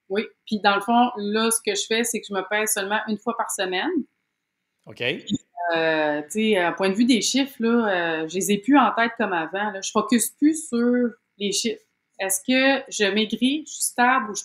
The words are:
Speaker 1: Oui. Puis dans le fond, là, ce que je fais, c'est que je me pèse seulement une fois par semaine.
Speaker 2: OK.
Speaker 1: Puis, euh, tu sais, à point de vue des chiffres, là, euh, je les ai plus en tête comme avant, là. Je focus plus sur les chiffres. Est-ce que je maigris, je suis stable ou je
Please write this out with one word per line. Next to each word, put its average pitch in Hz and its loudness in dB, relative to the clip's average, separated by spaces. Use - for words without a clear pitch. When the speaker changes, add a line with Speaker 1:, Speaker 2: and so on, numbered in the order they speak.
Speaker 1:
Oui. 208 -2
Puis 214 -4
dans 202 4
le 196 -2
fond, 240 2
là, 214 -2
ce 220 -2
que 202 0
je 196 -6
fais, 226 -2
c'est 226 -4
que - -18
je 202 -8
me 190 -4
pèse 214 -2
seulement 202 -2
une 214 -2
fois 226 -4
par 226 -4
semaine. 190 -4
Speaker 2:
OK. 107 -20
Speaker 1:
Puis, 139 -2
euh, 156 2
tu 214 0
sais, 202 4
à 170 2
point 190 0
de 190 -2
vue 233 4
des 233 4
chiffres, 269 -2
là, 196 0
euh, 160 -4
je 160 -12
les 185 0
ai 202 2
plus 277 4
en 226 6
tête 233 0
comme 202 -2
avant, 180 -2
là. 196 -10
Je - -8
focus 214 2
plus 311 0
sur 240 2
les 196 -2
chiffres. - -4
Est-ce 190 -2
que 262 2
je 202 -2
maigris, 220 0
je - -18
suis - -8
stable 247 0
ou 196 -8
je - -8